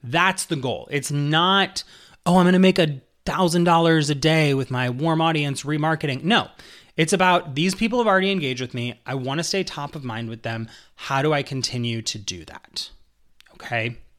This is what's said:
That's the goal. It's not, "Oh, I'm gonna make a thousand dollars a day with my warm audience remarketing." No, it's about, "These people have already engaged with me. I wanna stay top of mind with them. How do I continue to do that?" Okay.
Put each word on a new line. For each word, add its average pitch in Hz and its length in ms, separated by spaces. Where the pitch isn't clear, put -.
That's 175 400
the 165 120
goal. 120 340
It's 139 200
not, 160 720
"Oh, 175 140
I'm 180 60
gonna 185 140
make 185 200
a 151 220
thousand 175 380
dollars 165 460
a 151 40
day 151 400
with 135 160
my 123 200
warm 156 300
audience 151 420
remarketing." 151 600
No, 175 260
it's 156 160
about, 180 420
"These 175 200
people 226 240
have 233 80
already 190 240
engaged 139 300
with 123 140
me. 120 320
I 131 80
wanna 135 280
stay 185 220
top 143 320
of 143 80
mind 117 240
with 113 140
them. 113 260
How 135 280
do 156 100
I 143 100
continue 120 600
to - 160
do 92 260
that?" - 460
Okay. 117 420